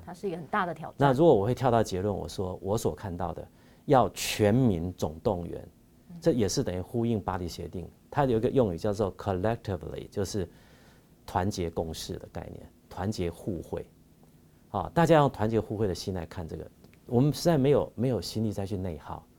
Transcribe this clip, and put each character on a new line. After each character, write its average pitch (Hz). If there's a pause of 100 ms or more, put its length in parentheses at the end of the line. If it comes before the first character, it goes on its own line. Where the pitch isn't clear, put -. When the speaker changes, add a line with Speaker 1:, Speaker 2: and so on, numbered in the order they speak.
Speaker 1:
它 170
是 175
一 185
个 -
很 170
大 202
的 165
挑 151
战。 -
Speaker 2:
那 139
如 135
果 165
我 101
会 120
跳 131
到 117
结 92
论， 104
我 82
说 92
我 98
所 113
看 87
到 87
的 - (380)
要 123
全 -
民 95
总 78
动 87
员， 73 (420)
Speaker 1:
嗯。 -
Speaker 2:
这 165
也 113
是 139
等 104
于 92
呼 117
应 113
巴 92
黎 90
协 82
定， 85 (220)
它 147
有 123
一 113
个 120
用 110
语 -
叫 104
做 98
“collectively”， 101
就 101
是 92 (760)
团 98
结 87
共 82
识 -
的 -
概 85 (100)
念， - (200)
团 95
结 87
互 82
惠。 - (840)
啊， 90
大 165
家 160
用 143
团 107
结 113
互 104
惠 104
的 87
心 -
来 85
看 85
这 82
个， - (360)
我 120
们 143
实 -
在 170
没 135
有， 110
没 120
有 113
心 110
力 107
再 98
去 101
内 90
耗。 78 (140)